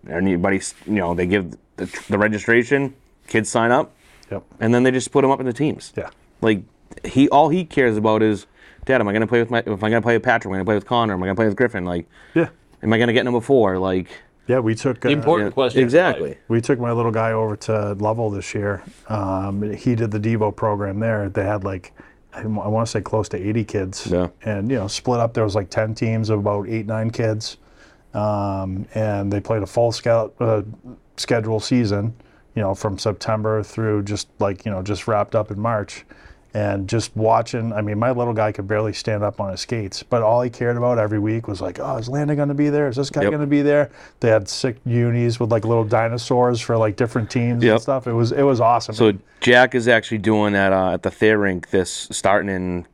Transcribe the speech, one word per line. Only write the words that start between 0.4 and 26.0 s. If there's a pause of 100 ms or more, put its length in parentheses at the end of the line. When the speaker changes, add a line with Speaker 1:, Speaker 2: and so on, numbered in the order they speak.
Speaker 1:
s-, (120)
you
know,
they
give (200)
the, (220)
the
registration, (320)
kids
sign
up, (380)
Speaker 2:
Yep. (180)
Speaker 1:
and
then
they
just
put
'em
up
in
the
teams.
Speaker 2:
Yeah. (300)
Speaker 1:
Like, (420)
he,
all
he
cares
about
is, (380)
"Dad,
am
I
gonna
play
with
my,
if
I'm
gonna
play
with
Patrick,
am
I
gonna
play
with
Connor,
am
I
gonna
play
with
Griffin?
Like, (280)
Speaker 2:
Yeah. (340)
Speaker 1:
am
I
gonna
get
number
four?"
Like, (380)
Speaker 2:
Yeah,
we
took,
Speaker 3:
The
Speaker 2:
uh,
Speaker 3:
important
Speaker 1:
yeah,
Speaker 3:
question
in
Speaker 1:
exactly.
Speaker 3:
life. (100)
Speaker 2:
we
took
my
little
guy
over
to
Lovell
this
year. (260)
Um, (100)
he
did
the
Devo
program
there.
They
had,
like, (420)
I,
I (240)
wanna
say
close
to
eighty
kids.
Speaker 1:
Yeah. (160)
Speaker 2:
And,
you
know,
split
up.
There
was,
like,
ten
teams